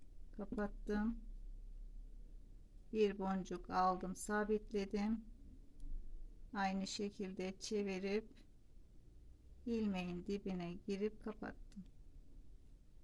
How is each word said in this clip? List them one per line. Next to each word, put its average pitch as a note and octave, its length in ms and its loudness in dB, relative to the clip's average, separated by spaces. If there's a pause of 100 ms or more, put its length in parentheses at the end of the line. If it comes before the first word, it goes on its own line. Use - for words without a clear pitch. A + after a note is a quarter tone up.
(380)
Kapattım. G#3 800 2 (1700)
Bir G3+ 260 8
boncuk F#3+ 500 2
aldım, F#3 460 6
sabitledim. G#3 1080 2 (1300)
Aynı G3 340 4
şekilde F#3+ 720 0
çevirip G3+ 800 2 (1300)
ilmeğin F#3+ 600 2
dibine F#3 480 0
girip G3+ 500 0
kapattım. - 600 -6 (1200)